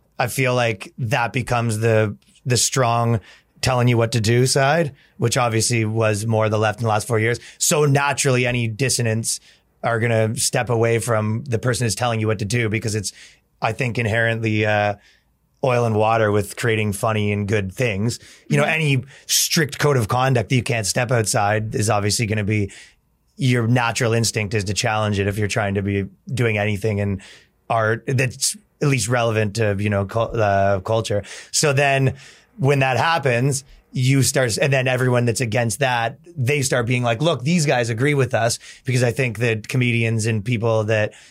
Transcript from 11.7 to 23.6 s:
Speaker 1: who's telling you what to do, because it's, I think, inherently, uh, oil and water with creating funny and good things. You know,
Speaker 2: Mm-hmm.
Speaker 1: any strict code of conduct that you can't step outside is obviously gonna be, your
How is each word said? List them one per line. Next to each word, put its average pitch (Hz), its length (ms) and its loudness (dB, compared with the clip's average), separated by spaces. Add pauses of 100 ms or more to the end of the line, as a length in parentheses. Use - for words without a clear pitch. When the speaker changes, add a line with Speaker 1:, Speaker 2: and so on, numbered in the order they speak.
Speaker 1:
who's 107 100 -2
telling 120 240 -2
you 107 80 0
what 110 120 -2
to 113 60 -4
do, 113 240 0
because 107 260 -4
it's, 104 180 -6 (480)
I 117 100 -2
think, 120 280 -4
inherently, 113 640 0
uh, 104 300 2 (680)
oil 120 220 2
and 113 100 0
water 107 360 2
with 101 240 -2
creating 107 380 -2
funny 107 380 0
and 104 160 -2
good 98 240 -2
things. 110 460 -2 (300)
You 143 100 0
know, 143 60 2
Speaker 2:
Mm-hmm. 156 100 0
Speaker 1:
any 147 300 0 (240)
strict - 500 0
code 147 200 2
of 110 100 0
conduct 123 420 0
that 135 60 2
you 120 80 2
can't 113 240 -4
step 123 240 -2
outside 110 640 0
is 104 120 -2
obviously 104 380 0
gonna 107 180 -2
be, 104 280 0 (640)
your 123 300 2